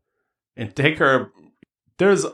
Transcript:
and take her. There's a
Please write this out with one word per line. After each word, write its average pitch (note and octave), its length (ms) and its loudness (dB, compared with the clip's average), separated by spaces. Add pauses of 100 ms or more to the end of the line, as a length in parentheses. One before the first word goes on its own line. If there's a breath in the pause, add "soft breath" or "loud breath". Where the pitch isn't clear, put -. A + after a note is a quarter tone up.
(560)
and A2+ 180 -12
take D#3 260 -2
her. C3+ 320 0 (680)
There's F#3 260 2
a - 100 -6